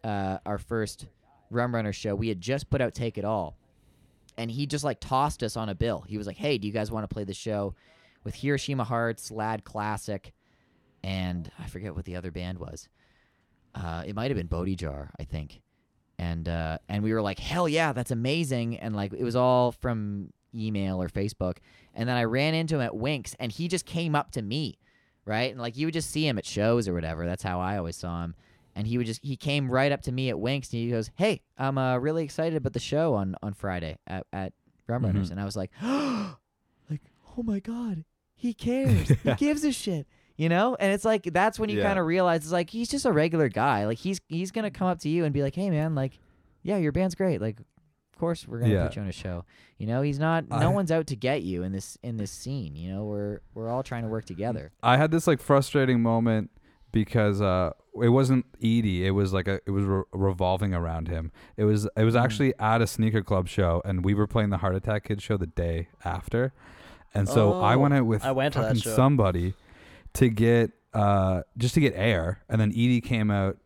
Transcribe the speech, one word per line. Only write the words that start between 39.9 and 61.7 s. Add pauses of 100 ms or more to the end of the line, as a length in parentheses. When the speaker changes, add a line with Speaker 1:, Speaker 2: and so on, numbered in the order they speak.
Speaker 1:
You
know?
And
it's
like, (100)
that's
when
you
Speaker 2:
Yeah.
Speaker 1:
kinda
realize,
it's
like,
he's
just
a
regular
guy.
Like,
he's,
he's
gonna
come
up
to
you
and
be
like,
"Hey,
man,
like, (460)
yeah,
your
band's
great.
Like,
of
course
we're
gonna
Speaker 2:
Yeah.
Speaker 1:
put
you
on
a
show." (320)
You
know,
he's
not,
no
Speaker 2:
I
Speaker 1:
one's
out
to
get
you
in
this,
in
this
scene.
You
know,
we're, (120)
we're
all
trying
to
work
together. (100)
Speaker 2:
I
had
this,
like,
frustrating
moment (420)
because,
uh, (300)
it
wasn't (140)
Edie.
It
was,
like,
a,
it
was
re-, (100)
revolving
around
him. (260)
It
was, (100)